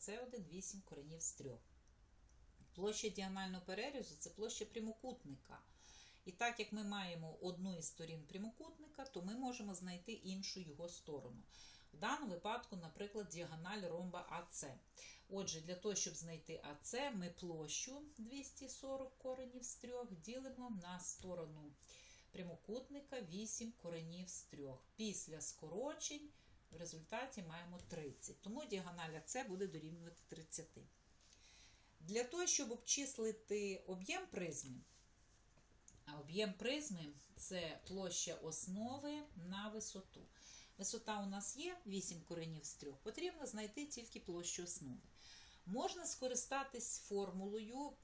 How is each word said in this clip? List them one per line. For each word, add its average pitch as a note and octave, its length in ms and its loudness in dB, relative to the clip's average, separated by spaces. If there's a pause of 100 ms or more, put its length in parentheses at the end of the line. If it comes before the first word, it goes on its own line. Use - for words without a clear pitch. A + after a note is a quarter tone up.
С G#3 180 0
один B3 260 -2
вісім F#3+ 360 -4
коренів D#3 420 -6
з - 100 4
трьох. B2+ 280 -4 (1120)
Площа G#3+ 340 6
діагонального F#3+ 560 2
перерізу — A3 540 0
це - 120 -4
площа A3 340 0
прямокутника. A3 960 -2 (640)
І F#3 80 -4
так A#3 280 6
як G#3 120 -2
ми G#3 120 2
маємо F3 560 0
одну F3+ 380 2
із D#3+ 80 0
сторін D#3+ 400 -4
прямокутника, C#4+ 800 -4
то G3 180 -2
ми G3 120 2
можемо B3 400 2
знайти F3+ 380 -2
іншу F#3+ 480 0
його D#3+ 280 -2
сторону. B2+ 540 -4 (520)
В - 20 -12
даному A#3+ 340 4
випадку, G#3 460 2
наприклад, G3+ 520 0
діагональ E3+ 600 0
ромба F3+ 420 0
А E3+ 240 -2
С. C3+ 200 0 (540)
Отже, F#3+ 320 2
для E3+ 140 -2
того, G3 200 4
щоб E3+ 200 4
знайти D#3+ 500 -4
А D3 200 -6
С, C#4 260 4
ми F3+ 200 2
площу E3+ 720 0 (160)
двісті C4+ 500 -4
сорок C4+ 500 -2
коренів B3+ 460 -2
з - 100 0
трьох A#3+ 380 -2
ділимо B3 580 -4 (120)
на F3+ 180 -2
сторону D#3 720 -2 (580)
прямокутника A#3+ 920 -4
вісім G#3+ 520 0
коренів E3+ 560 -2
з - 140 -2
трьох. C#3 420 -6 (120)
Після F#3 440 0
скорочень D4 880 0 (420)
в - 60 -8
результаті F3 680 0
маємо F3 360 -4 (100)
тридцять. D#3 520 -2
Тому A#3+ 240 0
діагональ F3 500 2 (100)
А - 40 -4
С B3+ 160 4
буде F#3+ 220 4
дорівнювати E3 600 -4
тридцяти. D#3+ 540 -6 (1160)
Для G#3 240 4
того, F4 220 4
щоб B3+ 240 8
обчислити A3 1160 4
об'єм G3+ 400 0
призми, C#3+ 540 0 (1300)
а D3+ 120 -4
об'єм F3+ 340 4
призми — A3+ 540 2 (300)
це E3 500 0
площа F3+ 480 2
основи A#3+ 880 0 (140)
на F#3+ 320 -2
висоту. G#3+ 520 -4 (580)
Висота G#3 440 4
у G3 40 4
нас G3 300 2
є F4 300 0
вісім F#3 340 2
коренів E3 440 0
з - 100 -4
трьох. C#3+ 220 -6
Потрібно D#4+ 500 0
знайти G#3+ 400 0
тільки A#3 340 -4
площу F3 420 0
основи. C#3+ 380 -2 (680)
Можна E4+ 400 4
скористатись C4 920 4
формулою, G#3 920 2 (120)